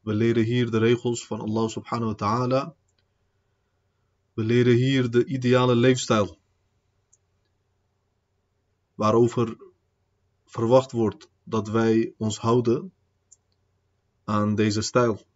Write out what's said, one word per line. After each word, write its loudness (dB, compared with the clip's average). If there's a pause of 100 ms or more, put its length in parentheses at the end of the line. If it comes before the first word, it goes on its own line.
We -4
leren 2
hier -2
de -2
regels 0
van -10
Allah -2
subhanahu -6
wa -6
ta'ala. -4 (1600)
We -6
leren 4
hier 2
de 2
ideale 0
leefstijl, 0 (2500)
waarover 0 (880)
verwacht 2
wordt -4 (140)
dat -6
wij 0
ons -6
houden -2 (1300)
aan -2
deze 0
stijl. -2